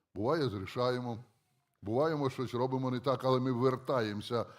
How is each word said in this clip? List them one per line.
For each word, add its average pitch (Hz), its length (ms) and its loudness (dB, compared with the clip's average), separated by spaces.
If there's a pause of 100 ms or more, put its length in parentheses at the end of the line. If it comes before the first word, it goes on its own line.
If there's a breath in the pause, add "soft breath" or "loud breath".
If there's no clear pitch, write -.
(140 soft breath)
Буває, 135 360 0
зрішаємо, 123 760 -2 (580)
буває, 139 340 0
ми 143 140 0
щось 123 240 -6
робимо 131 380 0
не 123 80 0
так, 127 240 0
але 131 160 4
ми 131 120 0
вертаємося 120 960 0 (140 loud breath)